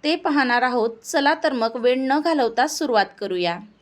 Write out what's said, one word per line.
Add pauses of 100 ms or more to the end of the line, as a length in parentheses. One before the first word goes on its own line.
ते
पाहणार
आहोत. (160)
चला (100)
तर
मग
वेळ
न
घालवता
सुरुवात (140)
करूया. (220)